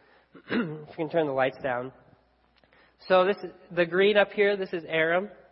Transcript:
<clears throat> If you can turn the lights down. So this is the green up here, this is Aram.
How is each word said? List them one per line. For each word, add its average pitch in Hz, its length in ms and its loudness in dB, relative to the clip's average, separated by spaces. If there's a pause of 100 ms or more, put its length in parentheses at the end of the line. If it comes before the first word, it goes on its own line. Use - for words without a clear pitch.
(140)
<clears throat> - 360 -20
If - 20 -4
you 156 440 -6
can 156 140 -6
turn 160 180 0
the 139 60 -4
lights 131 280 -2
down. 127 300 -6 (1160)
So 185 160 6
this 202 180 0
is 180 80 -12 (240)
the 175 100 2
green 190 300 2
up 196 160 4
here, 202 240 2
this 190 160 -6
is 165 160 -8
Aram. 165 400 0 (240)